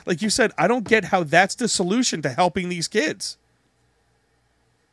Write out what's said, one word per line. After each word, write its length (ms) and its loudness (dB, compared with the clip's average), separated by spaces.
Like 160 -2
you 80 0
said, 280 2
I 80 4
don't 220 0
get 180 2
how 180 0
that's 300 2
the 140 -4
solution 540 0
to 80 -2
helping 380 0
these 200 -6
kids, 480 -4